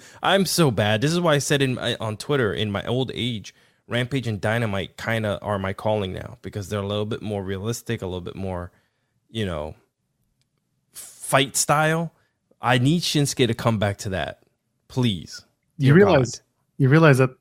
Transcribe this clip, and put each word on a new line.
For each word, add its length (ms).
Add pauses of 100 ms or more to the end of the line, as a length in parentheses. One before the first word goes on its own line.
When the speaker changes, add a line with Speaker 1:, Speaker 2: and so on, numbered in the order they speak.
(220)
Speaker 1:
I'm 240
so 240
bad. 300
This 140
is 80
why 140
I 20
said 240
in 140
my, 260
on 160
Twitter, 360
in 180
my 140
old 300
age, 400 (320)
Rampage 400
and 140
Dynamite 560
kinda 440
are 160
my 140
calling 400
now 300
because 260
they're 140
a 40
little 200
bit 160
more 200
realistic, 600
a 40
little 140
bit 160
more, 340 (600)
you 160
know, 300 (1160)
fight 600
style. 560 (500)
I 160
need 260
Shinsuke 440
to 60
come 260
back 200
to 100
that, 340 (440)
please. 580 (320)
Speaker 2:
You 160
Speaker 1:
Dear 20
Speaker 2:
realize, 400
Speaker 1:
God. 60 (380)
Speaker 2:
you 100
realize 300
that 100 (120)